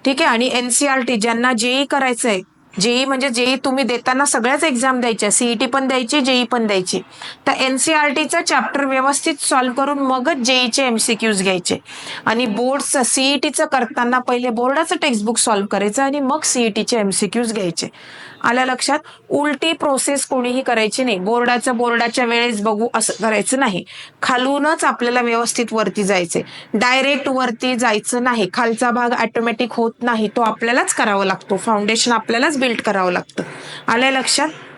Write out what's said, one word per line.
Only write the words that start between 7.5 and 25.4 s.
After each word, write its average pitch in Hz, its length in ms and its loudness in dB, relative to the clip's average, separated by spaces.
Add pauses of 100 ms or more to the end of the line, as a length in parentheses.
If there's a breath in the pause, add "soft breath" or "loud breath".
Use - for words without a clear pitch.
एनसीईआरटीचं 294 880 0
चॅप्टर 277 440 0
व्यवस्थित 269 540 0
सॉल्व्ह 254 360 0
करून 277 240 0
मगच 262 360 0
जेईचे 254 500 2
एमसीक्यूज 220 580 0
घ्यायचे. 185 340 0 (480 loud breath)
आणि 233 200 0
बोर्डचं, 254 580 0
सीईटीचं 277 600 0
करताना 247 540 0
पहिले 247 300 -2
बोर्डाचं 277 520 0
टेक्स्टबुक 226 360 0
सॉल्व्ह 208 300 2
करायचं 208 360 2
आणि 277 160 0
मग 277 240 0
सीईटीचे 233 560 0
एमसीक्यूज 214 540 0
घ्यायचे. 185 340 -4 (540 loud breath)
आलं 254 240 2
लक्षात? 262 340 0 (300 loud breath)
उलटी 294 440 0
प्रोसेस 277 520 0
कोणीही 247 360 0
करायची 233 420 0
नाही, 220 160 0
बोर्डाचं 240 580 0
बोर्डाच्या 233 480 0
वेळेस 233 360 0
बघू 214 320 0
असं 220 280 0
करायचं 220 380 0
नाही. 214 240 0 (380 loud breath)
खालूनच 277 640 0
आपल्याला 247 380 0
व्यवस्थित 233 500 0